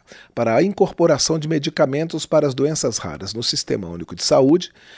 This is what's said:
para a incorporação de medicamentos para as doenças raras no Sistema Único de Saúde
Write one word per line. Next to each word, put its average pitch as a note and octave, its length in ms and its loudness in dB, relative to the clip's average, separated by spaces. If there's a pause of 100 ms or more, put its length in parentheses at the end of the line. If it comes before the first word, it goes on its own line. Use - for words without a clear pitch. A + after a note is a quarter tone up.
(360)
para A2+ 200 0
a C3+ 60 4
incorporação E3+ 800 2
de D3+ 80 -6
medicamentos D#3 760 -2
para D3+ 200 2
as C3+ 80 0
doenças C3+ 440 -2
raras D#2+ 360 -10
no A2+ 80 -8
Sistema A2+ 460 -4
Único E2+ 260 -12
de F3 100 -8
Saúde C#3+ 480 4 (260)